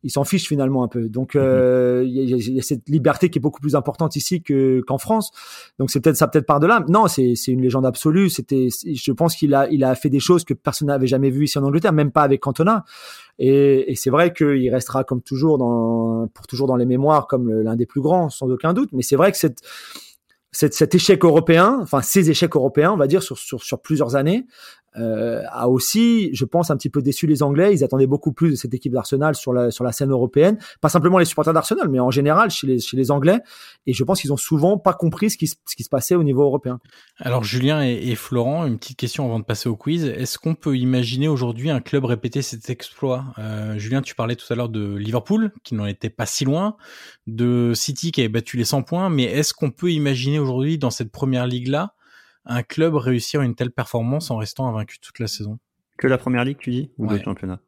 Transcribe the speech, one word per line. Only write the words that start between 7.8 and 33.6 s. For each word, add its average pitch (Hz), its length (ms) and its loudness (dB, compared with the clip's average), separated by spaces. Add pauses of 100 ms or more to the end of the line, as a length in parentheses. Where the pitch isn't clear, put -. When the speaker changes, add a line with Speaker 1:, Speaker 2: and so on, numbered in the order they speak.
Speaker 1:
absolue. 156 440 2
C'était, 131 400 -2
c'est, 147 260 -8
je 131 160 -2
pense 165 240 0
qu'il 143 180 2
a, 139 160 4
il 135 140 2
a 131 100 2
fait 143 160 -2
des 139 80 2
choses 170 240 4
que - 120 -4
personne - 340 -4
n'avait 135 180 2
jamais 135 240 2
vues 139 140 0
ici - 120 -2
en 139 60 0
Angleterre, 160 300 2
même 147 180 2
pas 151 120 4
avec 139 260 2
Cantona. 185 360 0 (540)
Et, 139 520 4
et 127 60 -4
c'est - 120 -4
vrai 170 240 2
qu'il 139 400 2
restera 131 320 -2
comme 127 160 -4
toujours 135 380 0
dans, 113 680 0
pour - 180 -18
toujours 131 200 -2
dans 127 100 4
les 120 100 2
mémoires 139 400 2
comme 127 220 0
le, 110 140 2
l'un 110 140 0
des 120 80 0
plus - 160 -4
grands, 160 300 2
sans 131 180 -6
aucun 156 240 0
doute. 247 200 0
Mais 127 100 -4
c'est 139 140 0
vrai 180 160 4
que - 40 -8
cette, 139 240 -2 (920)
cette, - 220 0
cet - 220 2
échec 180 300 6
européen, 170 580 6
enfin 139 180 0
ces 165 300 2
échecs 165 260 2
européens, 147 360 2
on 214 40 0
va 143 100 2
dire 165 160 2
sur, 123 140 -10
sur, - 260 -12
sur - 200 -8
plusieurs 143 340 -2
années, 180 300 0 (500)
euh, 113 540 -4
a 120 180 -2
aussi, 214 680 2
je 131 100 -2
pense, 170 260 0
un 147 60 2
petit - 140 -4
peu 143 120 -2
déçu 143 240 0
les 147 160 2
Anglais. 151 320 4
Ils 135 100 2
attendaient 131 220 2
beaucoup 143 260 0
plus 165 180 2
de 143 60 2
cette 120 180 -6
équipe 127 180 -6
d'Arsenal 139 420 -2
sur - 180 -6
la, 123 180 2
sur 123 140 -6
la 120 80 -2
scène 139 180 -2
européenne. 143 480 4 (220)
Pas 156 80 2
simplement 175 300 4
les 170 60 6
supporters 160 280 0
d'Arsenal, 190 360 0
mais 131 120 0
en 127 100 2
général 151 400 2
chez - 160 -6
les, 127 140 2
chez - 160 -8
les 131 140 0
Anglais. 147 280 2 (480)